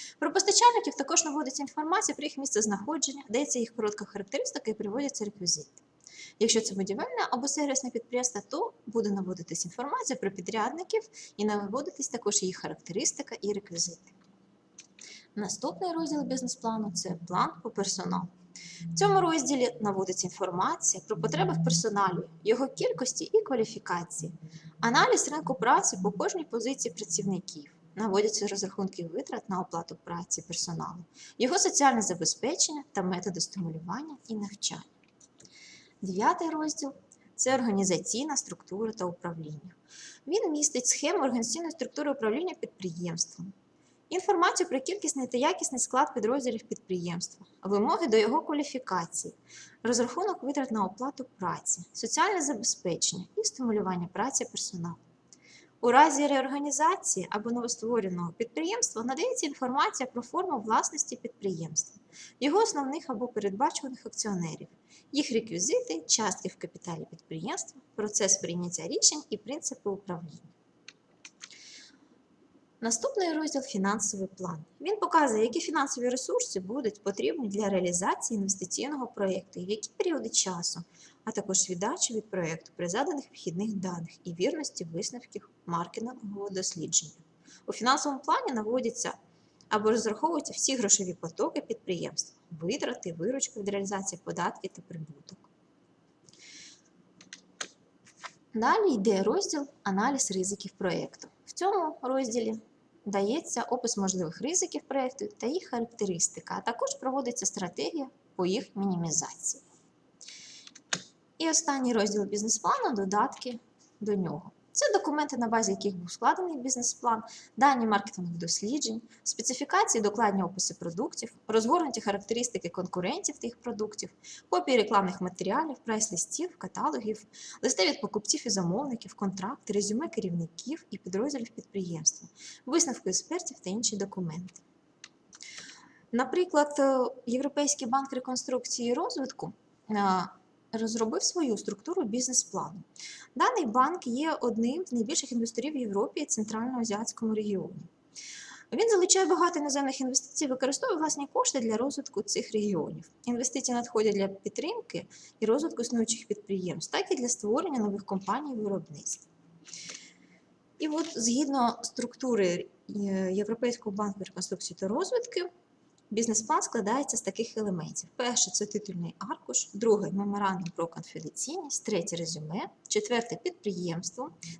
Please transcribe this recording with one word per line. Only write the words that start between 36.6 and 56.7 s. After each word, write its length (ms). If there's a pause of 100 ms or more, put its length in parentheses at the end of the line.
це 180
організаційна 800
структура 560
та 120
управління. 720 (520)
Він 260
містить 340
схему 380
організаційної 460
структури 420
управління 480
підприємством, 920 (560)
інформацію 600
про 120
кількісний 460
та 120
якісний 420
склад 340
підрозділів 480
підприємства, 840 (160)
вимоги 440
до 100
його 240
кваліфікації, 920 (480)
розрахунок 600
витрат 280
на 140
оплату 420 (120)
праці, 540
соціальне 500
забезпечення 840 (120)
і 80
стимулювання 680
праці 320
персоналу. 520 (840)
У 80
разі 360
реорганізації 1040